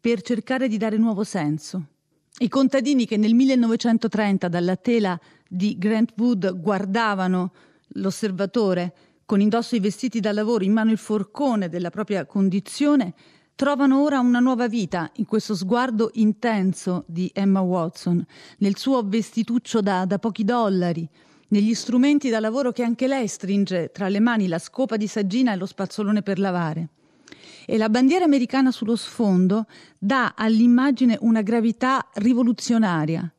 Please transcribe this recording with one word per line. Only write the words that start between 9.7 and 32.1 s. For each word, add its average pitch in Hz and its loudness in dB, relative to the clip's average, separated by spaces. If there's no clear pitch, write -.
i 214 2
vestiti 214 -4
da 208 -2
lavoro, 214 0
in 196 2
mano 220 2
il 220 2
forcone 214 -2
della 170 -6
propria 196 -4
condizione, 202 0
trovano 277 2
ora 285 2
una 247 2
nuova 247 2
vita 185 -4
in 220 -4
questo 214 -2
sguardo 214 -2
intenso 208 0
di 175 -6
Emma 196 2
Watson, 175 -2
nel 196 0
suo 262 0
vestituccio 226 -2
da, 190 0
da 196 -2
pochi 220 -4
dollari, 190 0
negli 208 2
strumenti 262 2
da 220 0
lavoro 233 -2
che 247 -4
anche 240 -2
lei 269 -2
stringe 185 -2
tra 190 -4
le 202 0
mani, 220 2
la 170 -2
scopa - -4
di 214 -2
saggina 214 0
e 196 -2
lo 185 -6
spazzolone 202 -2
per 196 -4
lavare. 170 -2
E - -2
la 220 2
bandiera 269 4
americana 269 2
sullo 226 -2
sfondo 202 0
dà 226 0
all'immagine 240 4
una 226 2
gravità 233 0